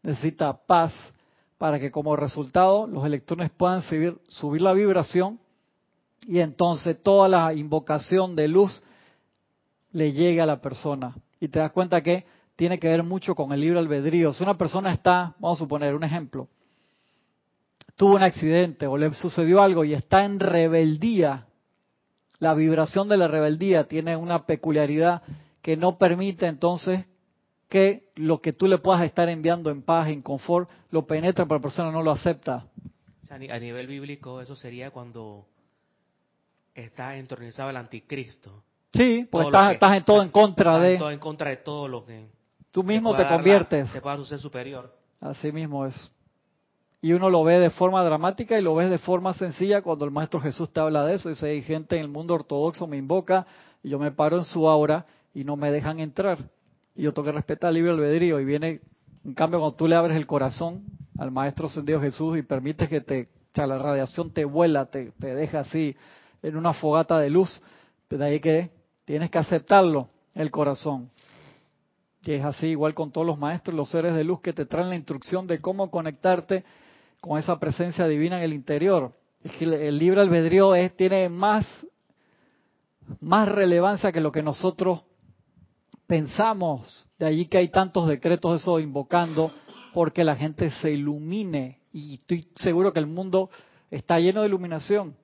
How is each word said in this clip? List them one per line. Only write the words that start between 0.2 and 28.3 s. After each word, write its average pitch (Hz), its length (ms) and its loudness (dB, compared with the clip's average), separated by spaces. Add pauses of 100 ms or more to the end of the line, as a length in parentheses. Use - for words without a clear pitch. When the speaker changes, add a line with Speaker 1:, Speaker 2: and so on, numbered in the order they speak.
Speaker 1:
paz, 165 260 4 (640)
para 147 220 -2
que 135 100 -6
como 151 260 -2
resultado 180 720 2
los 156 180 -6
electrones 151 460 -4
puedan 180 320 0
subir, 165 360 -4 (100)
subir 151 320 -6
la 190 140 4
vibración 190 680 0 (880)
y 180 140 0
entonces 165 640 -2
toda 196 260 6
la 165 260 4
invocación 156 840 -2
de 151 120 2
luz 190 340 2 (1080)
le 156 200 0
llegue 165 300 2
a 160 40 4
la 143 140 -2
persona. 131 540 -8 (260)
Y 147 80 -6
te 160 100 -2
das 156 140 0
cuenta 175 300 0
que 175 220 0 (320)
tiene 175 220 0
que 165 100 -2
ver 165 140 2
mucho 180 320 -4
con 139 180 -4
el 139 80 -2
libre 170 180 2
albedrío. 156 540 0
Si 175 100 -6
una 190 160 0
persona 185 340 -2
está, 180 460 2
vamos 170 200 -2
a 160 60 -4
suponer 143 300 -2
un 147 100 -4
ejemplo, 143 440 -8 (1500)
tuvo 196 200 8
un 190 60 4
accidente 170 640 2
o 135 100 -2
le 151 180 0
sucedió 175 480 4
algo 175 220 4
y 151 100 -2
está 190 300 2
en 202 160 -4
rebeldía, 165 1040 2 (920)
la 160 160 2
vibración 160 540 2
de 208 100 4
la 170 100 4
rebeldía 156 560 2
tiene 160 320 -4
una 170 300 -4
peculiaridad 156 760 0 (400)
que 160 140 -2
no 175 220 0
permite 185 480 0
entonces 175 600 -2 (640)
que 196 460 2
lo 160 260 0